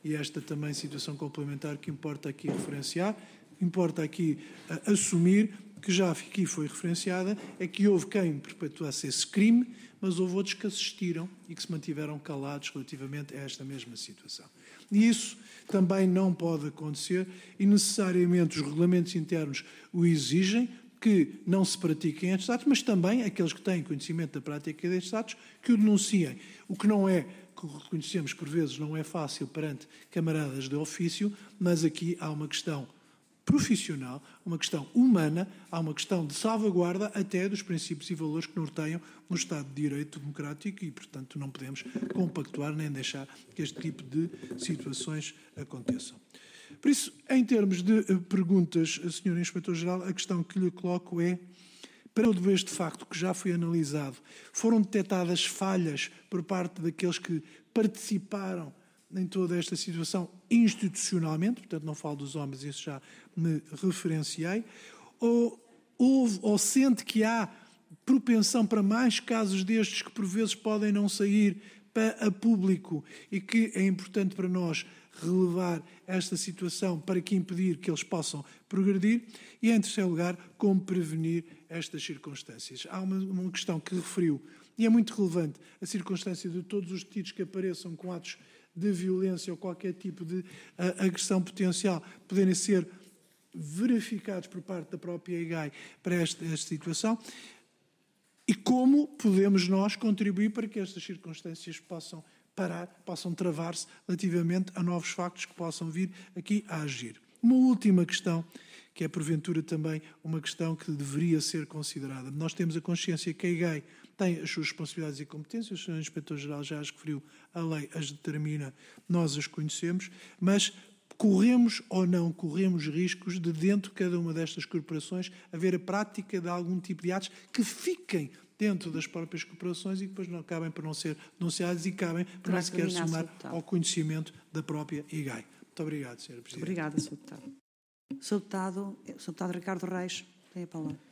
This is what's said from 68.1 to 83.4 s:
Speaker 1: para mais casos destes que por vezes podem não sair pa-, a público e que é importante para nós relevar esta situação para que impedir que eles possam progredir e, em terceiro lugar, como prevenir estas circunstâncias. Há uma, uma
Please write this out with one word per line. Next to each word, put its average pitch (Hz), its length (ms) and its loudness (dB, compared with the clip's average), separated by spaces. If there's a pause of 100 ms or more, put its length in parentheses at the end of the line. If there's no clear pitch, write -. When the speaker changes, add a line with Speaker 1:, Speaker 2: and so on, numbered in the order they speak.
Speaker 1:
para 214 160 2
mais 226 380 4
casos 196 440 0
destes 214 380 2
que - 80 -12
por 202 160 -4
vezes 208 280 0
podem 214 380 0
não 202 160 2
sair 202 520 4 (320)
pa-, 220 280 2
a 214 100 4
público 190 720 2 (260)
e 202 100 -2
que 226 340 2
é 190 120 4
importante 190 480 0
para 180 140 -2
nós 180 360 0 (380)
relevar 175 600 2 (240)
esta 185 300 -2
situação 180 640 -4
para 185 200 0
que 190 160 0
impedir 180 420 0
que - 100 -4
eles 156 140 -2
possam 160 420 -4 (240)
progredir 196 540 2 (400)
e, 226 80 4
em 226 100 6
terceiro 185 300 0
lugar, 175 260 0 (220)
como 196 220 4
prevenir 165 640 -2 (240)
estas 160 340 -8
circunstâncias. 135 880 -12
Há 190 100 -8
uma, 190 160 -2
uma 190 340 -2